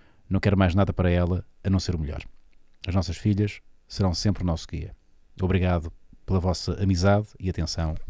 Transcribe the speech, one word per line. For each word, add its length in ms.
Não 100
quero 160
mais 180
nada 180
para 180
ela, 340
a 60
não 120
ser 160
o 20
melhor. 240
As 80
nossas 220
filhas 440
serão 260
sempre 280
o 40
nosso 220
guia. 260
Obrigado 500
pela 160
vossa 420
amizade 440
e 120
atenção, 440